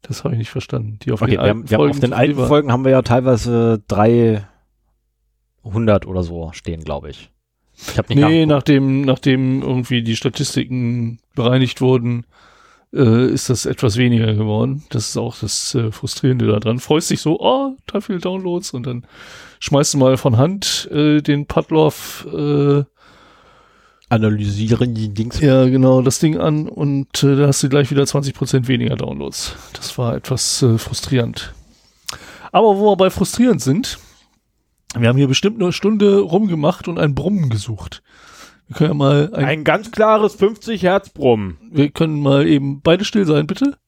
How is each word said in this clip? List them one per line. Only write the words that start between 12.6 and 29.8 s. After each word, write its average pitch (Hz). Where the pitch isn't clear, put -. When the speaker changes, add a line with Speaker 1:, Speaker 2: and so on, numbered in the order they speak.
Speaker 1:
äh, 120
ist -
das 120
etwas 120
weniger 117
geworden. 110
Das 110
ist -
auch 117
das, -
äh, 113
Frustrierende 127
da 104
dran. 110
Freust 151
dich 165
so, 151
oh, 269
da 202
viele 196
Downloads 185
und 123
dann 123
schmeißt 147
du -
mal 131
von 117
Hand, 185
äh, 151
den 147
Pudlove, 147
äh, -
Speaker 2:
Analysieren 110
die 107
Dings. 110
Speaker 1:
Ja, 131
genau, 131
das 131
Ding 160
an 156
und, 139
äh, 139
da 143
hast 139
du 143
gleich 139
wieder 143
zwanzig 139
Prozent 131
weniger 120
Downloads. -
Das -